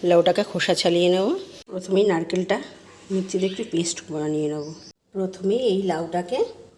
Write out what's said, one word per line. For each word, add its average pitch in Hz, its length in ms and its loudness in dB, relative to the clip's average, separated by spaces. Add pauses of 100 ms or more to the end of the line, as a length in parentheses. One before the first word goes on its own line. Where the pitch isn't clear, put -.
লাউটাকে 175 420 6
খোসা 180 300 0
ছাড়িয়ে 175 320 4
নেব। 190 140 2 (440)
প্রথমেই 185 400 2
নারকেলটা 180 460 0 (540)
মিক্সিতে 190 400 -2
একটু 226 200 -6
পেস্ট 165 260 -2 (120)
বানিয়ে 151 440 -2
নেব। 151 120 -8 (500)
প্রথমে 190 400 -2 (160)
এই 190 80 2 (120)
লাউটাকে 175 480 -2 (380)